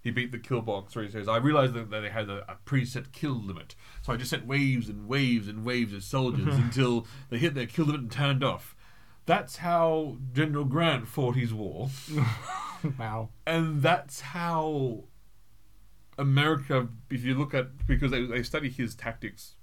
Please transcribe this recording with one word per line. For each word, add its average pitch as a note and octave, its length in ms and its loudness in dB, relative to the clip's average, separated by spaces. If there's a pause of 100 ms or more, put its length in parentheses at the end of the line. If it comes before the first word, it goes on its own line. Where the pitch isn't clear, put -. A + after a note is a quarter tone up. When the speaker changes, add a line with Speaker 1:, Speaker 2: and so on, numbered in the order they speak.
Speaker 1:
he A#2+ 100 -2
beat A#2+ 200 -2
the A#2+ 80 -8
kill A#2 220 -2
box, G2+ 340 -6
where A2+ 80 -4
he G2+ 80 -8
says, G#2 160 -6
"I A2+ 100 2
realized C3+ 360 4
that, A2+ 160 -6
that G#2+ 120 -4
they G#2 80 -4
had G#2 200 -4
a, G2 200 -8
a - 160 -12
preset B2+ 460 -2
kill D3 220 -4
limit, F#2+ 420 -8 (260)
so B2+ 120 -4
I A#2 40 -2
just B2+ 120 -6
sent C#3 160 -2
waves C3 420 2
and G#2 220 -10
waves B2 400 2
and A2 160 -8
waves A#2+ 280 0
of G2 100 -10
soldiers C3+ 520 2
Speaker 2:
<laughs> - 20 6
Speaker 1:
until A#2+ 480 4 (240)
they A#2 100 -2
hit D#3+ 160 2
their B2 100 -2
kill D#3 200 0
limit D3 160 2
and A2 100 -8
turned C#3 320 2
off. G2 320 -2 (500)
That's - 320 0
how D#3+ 600 2 (140)
General D3 340 2
Grant C3+ 420 4
fought B2 280 2
his A#2 180 2
war." G#2+ 400 -4
Speaker 2:
<laughs> - 60 -12 (1000)
Wow. A2+ 300 -4 (180)
Speaker 1:
And D#3+ 340 2
that's - 400 2
how D#3 840 -2 (1120)
America, C#3 680 4 (220)
if B2 140 -4
you B2+ 120 2
look C#3 200 0
at, - 320 -2
because C3 240 4
they, B2 140 0
they A#2+ 180 -2
study B2+ 260 -2
his A#2+ 240 -4
tactics - 680 -10